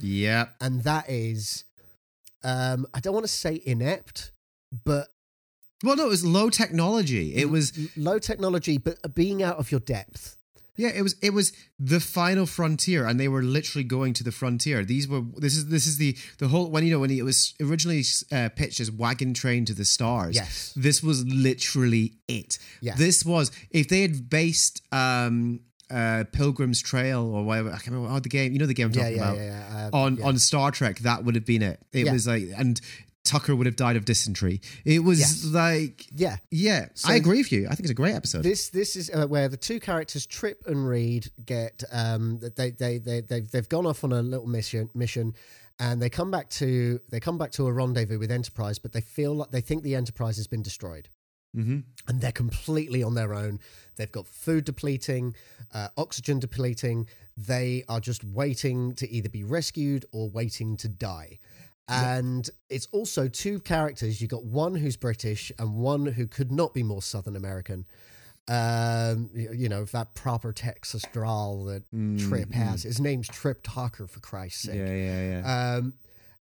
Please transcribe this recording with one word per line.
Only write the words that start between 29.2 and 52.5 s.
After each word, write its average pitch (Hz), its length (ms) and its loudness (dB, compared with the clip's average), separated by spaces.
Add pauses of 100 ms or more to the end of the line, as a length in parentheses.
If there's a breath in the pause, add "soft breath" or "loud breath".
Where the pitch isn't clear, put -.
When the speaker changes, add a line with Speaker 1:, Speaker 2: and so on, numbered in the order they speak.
Speaker 1:
about, 104 80 0
Speaker 2:
yeah, 104 320 -8
yeah, 107 220 -6
uh, - 40 2
Speaker 1:
on, 135 200 4
Speaker 2:
yeah. 117 100 -4
Speaker 1:
on 131 120 4
Star 139 340 4
Trek, 107 280 0
that 117 240 2
would 120 120 2
have 110 100 0
been 113 160 4
it. 98 180 -2 (120)
It 131 140 2
Speaker 2:
Yeah. 139 60 4
Speaker 1:
was 117 140 2
like, 110 300 0
and 123 220 2 (440 loud breath)
Tucker 143 340 2
would 123 100 4
have 120 100 2
died 120 200 4
of 104 80 0
dysentery. 98 560 2 (240 loud breath)
It 160 180 6
was 170 160 8
Speaker 2:
Yes. 151 280 4
Speaker 1:
like, 160 680 2
Speaker 2:
Yeah. 147 240 0 (120)
Speaker 1:
yeah, 175 440 2
Speaker 2:
So - 160 0
Speaker 1:
I 226 60 8
agree 190 220 8
with 277 120 2
you. 101 160 4
I - 40 -6
think 151 100 0
it's 175 100 0
a 123 40 0
great 156 200 2
episode. - 300 -2
Speaker 2:
This, 196 240 2
this 196 260 -2
is, 175 180 -8
uh, 156 140 2
where 143 220 2
the 135 80 -4
two 226 240 -4
characters, 160 460 -4
Trip - 400 -6
and 139 220 0
Reed, 120 420 0 (140)
get, 117 380 -6 (100)
um, 113 460 -2 (180)
they, 127 140 -2
they, 120 280 -2
they, 117 240 -2
they've, 113 280 -4
they've 123 180 -2
gone 170 180 0
off 156 180 -2
on 131 80 0
a 120 100 2
little 123 240 -4
mission, 110 480 -2
mission, 113 400 -2 (460 loud breath)
and 120 200 0
they 120 100 0
come 175 200 -4
back 175 200 -4
to, 123 500 0 (100)
they 117 100 -6
come 170 180 -2
back 151 140 -4
to 135 140 0
a 123 60 2
rendezvous 120 460 0
with 110 120 -2
Enterprise, 117 480 -4
but - 140 -12
they 117 80 -2
feel 147 340 -2
like, 147 160 -4
they 127 100 -2
think 151 220 -2
the 139 140 -2
Enterprise 113 400 -2
has 107 100 -4
been 113 160 -4
destroyed. 90 460 -12 (480)
Speaker 1:
Mm-hmm. 120 240 0 (260)
Speaker 2:
And 123 140 -2
they're 120 100 -2
completely 127 720 -2